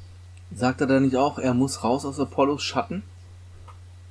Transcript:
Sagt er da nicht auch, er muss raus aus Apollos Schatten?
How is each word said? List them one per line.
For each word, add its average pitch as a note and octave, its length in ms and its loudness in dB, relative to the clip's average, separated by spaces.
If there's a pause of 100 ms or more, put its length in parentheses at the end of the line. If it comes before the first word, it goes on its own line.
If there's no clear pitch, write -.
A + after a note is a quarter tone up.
(540)
Sagt B2+ 260 0
er C#3+ 60 2
da C3+ 120 6
nicht C3 180 2
auch, C#3 220 2
er B2+ 140 2
muss C3 320 0
raus C3+ 220 0
aus C#3 120 -6
Apollos C#3 440 0
Schatten? - 400 -4 (1080)